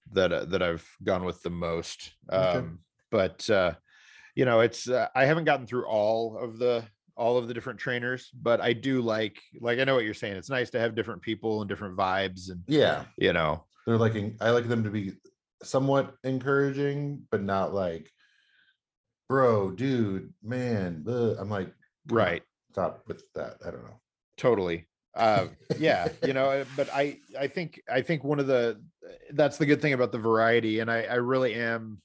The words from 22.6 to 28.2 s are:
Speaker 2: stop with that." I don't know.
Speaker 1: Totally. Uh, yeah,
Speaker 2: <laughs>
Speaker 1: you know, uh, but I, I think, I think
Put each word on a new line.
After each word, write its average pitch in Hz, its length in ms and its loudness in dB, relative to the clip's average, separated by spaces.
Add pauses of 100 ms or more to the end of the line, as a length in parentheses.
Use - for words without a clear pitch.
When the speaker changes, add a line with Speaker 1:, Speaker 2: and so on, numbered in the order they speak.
Speaker 2:
stop - 360 -4
with - 240 -12
that." - 320 -10
I 87 60 -10
don't 60 140 -12
know. - 160 -20 (360)
Speaker 1:
Totally. 90 500 0 (300)
Uh, 104 320 4 (300)
yeah, 113 380 2
Speaker 2:
<laughs> - 100 -20
Speaker 1:
you 135 80 0
know, 135 160 2
uh, 139 140 -2 (120)
but 139 160 -2
I, 143 260 -2 (200)
I 143 100 -2
think, 170 320 -8 (100)
I 135 120 2
think 156 200 -2